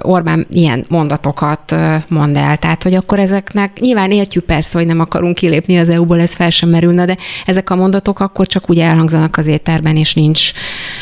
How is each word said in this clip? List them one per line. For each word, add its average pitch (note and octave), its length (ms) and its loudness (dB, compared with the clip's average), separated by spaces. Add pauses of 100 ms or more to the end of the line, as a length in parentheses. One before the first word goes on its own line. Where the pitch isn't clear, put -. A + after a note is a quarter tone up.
Orbán E3 480 0
ilyen B2+ 380 0
mondatokat, D3 840 -2
ö, D#3+ 220 0 (140)
mond D3 280 0
el. C#3+ 200 0
Tehát, D#3+ 260 -2
hogy F#3 120 2
akkor F#3 240 0
ezeknek, G3 640 -2
nyilván G#3+ 300 0
értjük G3 340 0
persze, D#3+ 340 -2
hogy E3 80 0
nem E3 140 0
akarunk F3 340 -2
kilépni F3+ 440 0
az E3+ 100 2
E E3+ 120 2
U-ból, E3+ 200 2
ez E3+ 140 0
fel E3+ 160 0
sem E3+ 180 0
merülne, E3+ 360 4
de F3+ 120 -2 (300)
ezek F#3+ 240 0
a F#3 60 0
mondatok F#3+ 440 0
akkor - 260 -2
csak - 240 -2
úgy E3+ 80 4
elhangzanak D#3+ 580 2
az D#3 100 0
éterben, D#3 500 0
és D#3 180 0
nincs D#3 360 2 (520)